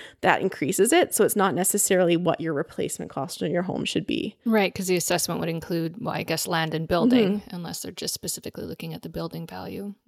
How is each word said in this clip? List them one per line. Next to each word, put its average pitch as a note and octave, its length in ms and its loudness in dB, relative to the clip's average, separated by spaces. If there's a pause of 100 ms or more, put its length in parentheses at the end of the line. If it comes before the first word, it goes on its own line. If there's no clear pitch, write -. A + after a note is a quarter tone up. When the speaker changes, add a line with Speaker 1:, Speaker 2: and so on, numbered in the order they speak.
(220)
Speaker 1:
that E3+ 180 4
increases F#3+ 520 2
it. F4 220 4
So A3 100 4
it's - 120 2
not F#3+ 180 4
necessarily F3+ 640 4
what E3+ 240 2
your D#3+ 140 -2
replacement - 560 -4
cost - 320 -6
on F3+ 100 -2
your F3 100 2
home - 220 -4
should - 220 -2
be. - 380 -2
Speaker 2:
Right, G#3+ 300 4
'cause F#3 140 -4
the F#3 80 4
assessment E3+ 420 0
would E3 120 -2
include, E3 540 -4
well, - 100 -4
I - 100 -4
guess, - 240 -2
land D#3+ 260 0
and D#3+ 140 -4
building, G#3 520 4
Speaker 1:
Mm-hmm. - 160 -14
Speaker 2:
unless E3+ 260 -10
they're F3 100 -12
just - 220 -8
specifically - 500 -8
looking D#3+ 300 -10
at - 80 -12
the E3 80 -10
building E3 360 -8
value. G3 480 -10 (140)